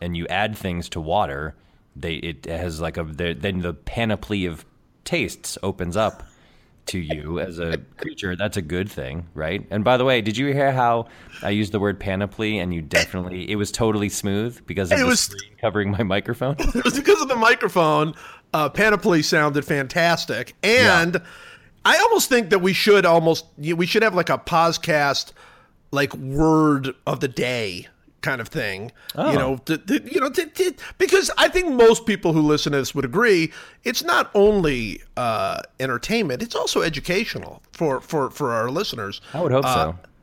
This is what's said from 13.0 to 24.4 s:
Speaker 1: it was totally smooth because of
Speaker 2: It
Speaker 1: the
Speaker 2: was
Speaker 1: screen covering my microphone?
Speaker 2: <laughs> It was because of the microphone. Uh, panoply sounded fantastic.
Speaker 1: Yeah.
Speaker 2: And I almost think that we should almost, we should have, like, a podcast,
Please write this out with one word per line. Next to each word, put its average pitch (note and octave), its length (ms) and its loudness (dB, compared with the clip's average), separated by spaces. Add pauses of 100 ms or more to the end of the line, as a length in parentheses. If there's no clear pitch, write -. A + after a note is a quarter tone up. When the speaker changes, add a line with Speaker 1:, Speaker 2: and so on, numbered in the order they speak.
Speaker 1:
it G#2 80 -2
was G2+ 140 -2
totally G#2+ 380 0
smooth G#2 580 -4
because F#2 240 -4
of - 80 4
Speaker 2:
It C4+ 40 2
Speaker 1:
the B3+ 40 2
Speaker 2:
was B3 140 2
Speaker 1:
screen - 400 -8
covering F#3+ 320 0
my G2 100 0
microphone? A#2 540 -2
Speaker 2:
<laughs> - 180 0
It A#3+ 100 -2
was A#3+ 140 0
because G4+ 240 4
of C4+ 60 -2
the C4 80 0
microphone. E3+ 800 2 (380)
Uh, D3+ 180 2
panoply G3+ 520 2
sounded D3+ 420 2
fantastic. D3 920 -2 (100)
Speaker 1:
Yeah. G#3+ 380 6
Speaker 2:
And F3 200 -2 (600)
I B3 140 6
almost A4+ 300 4
think A#3 220 2
that G3 80 6
we F#3 140 2
should F#3+ 340 6
almost, E3 380 4 (120)
we E3 300 -2
should G#3+ 160 2
have, G#3+ 140 2
like, E3 140 2
a C3+ 80 0
podcast, D#3+ 920 0 (600)